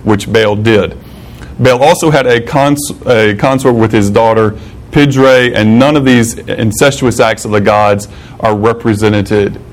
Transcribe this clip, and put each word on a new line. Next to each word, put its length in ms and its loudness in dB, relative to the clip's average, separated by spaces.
which 280 -2
Baal 220 2
did. 420 0
Baal 240 0
also 280 2
had 160 0
a 140 2
cons-, 520 -2
a 280 2
consort 400 0
with 180 2
his 160 2
daughter 440 2
Pidre, 640 2
and 240 2
none 180 2
of 80 0
these 340 2
incestuous 840 -2
acts 240 0
of 60 -6
the 100 0
gods 480 0
are 160 0
represented 1040 0